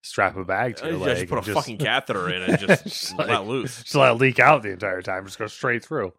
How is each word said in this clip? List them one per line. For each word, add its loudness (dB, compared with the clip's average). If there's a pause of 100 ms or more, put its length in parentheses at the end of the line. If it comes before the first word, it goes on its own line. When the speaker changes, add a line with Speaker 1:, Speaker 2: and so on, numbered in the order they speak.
Speaker 1:
strap 0
a -8
bag -2
to -12
Speaker 2:
Uh, -6
Speaker 1:
your -4
Speaker 2:
you -4
Speaker 1:
leg 2
Speaker 2:
just -4
put -2
Speaker 1:
and -6
Speaker 2:
a -4
Speaker 1:
just 2
Speaker 2:
fucking -8
catheter -2
in -4
and 2
Speaker 1:
<laughs> -6
Speaker 2:
just 4
Speaker 1:
just, -10
Speaker 2:
let -4
Speaker 1:
like, 0
Speaker 2:
loose. -6
Speaker 1:
just -8
let 6
it 4
leak 2
out 8
the -6
entire -4
time. -6
Just -18
go -4
straight -4
through. -6